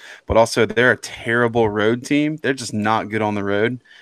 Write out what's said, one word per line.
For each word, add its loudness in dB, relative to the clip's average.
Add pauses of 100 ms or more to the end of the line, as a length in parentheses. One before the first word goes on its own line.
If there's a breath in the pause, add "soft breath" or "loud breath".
(260 loud breath)
but 0
also 4
they're 2
a 4
terrible 0
road 0
team. 0
They're -2
just -8
not 0
good -2
on -2
the -4
road. -2 (220 soft breath)